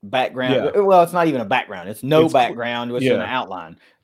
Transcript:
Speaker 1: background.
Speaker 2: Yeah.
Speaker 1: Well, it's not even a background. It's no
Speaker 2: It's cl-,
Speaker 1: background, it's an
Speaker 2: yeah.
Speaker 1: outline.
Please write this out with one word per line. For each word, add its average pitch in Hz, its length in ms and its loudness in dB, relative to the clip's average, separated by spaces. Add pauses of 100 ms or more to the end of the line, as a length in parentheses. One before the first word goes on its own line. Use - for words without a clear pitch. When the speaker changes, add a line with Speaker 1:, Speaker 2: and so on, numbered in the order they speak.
Speaker 1:
background. 127 720 -2
Speaker 2:
Yeah. 202 60 2
Speaker 1:
Well, 190 220 6
it's 170 100 0
not 175 160 2
even 135 120 0
a 110 60 -4
background. 98 420 -4
It's 107 140 -12
no 156 220 4
Speaker 2:
It's 160 80 -2
cl-, 135 160 4
Speaker 1:
background, 120 440 -6
it's 123 140 -2
an 127 60 4
Speaker 2:
yeah. 95 120 -2
Speaker 1:
outline. 92 520 -8 (280)